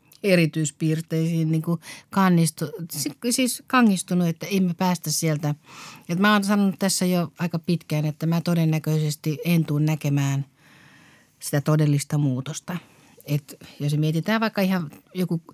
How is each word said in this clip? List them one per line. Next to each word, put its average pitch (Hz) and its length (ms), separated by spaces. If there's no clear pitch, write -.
erityispiirteisiin 160 1300
niinku 160 280
kannistu-, 170 600
si-, - 260
siis 247 360
kangistunut, 185 600
että 165 240
emme 190 220
päästä 175 380
sieltä. 151 440
Et 175 100
mä 208 140
oon 202 100
sanonut 196 360
tässä 190 260
jo 175 340
aika 170 200
pitkään, 160 460
että 151 200
mä 165 160
todennäköisesti 156 1040
en 165 200
tuu 147 140
näkemään 143 640
sitä - 220
todellista 147 560
muutosta. 147 600
Et - 300
jos 147 180
mietitään 160 440
vaikka 214 200
ihan 185 280
joku 175 280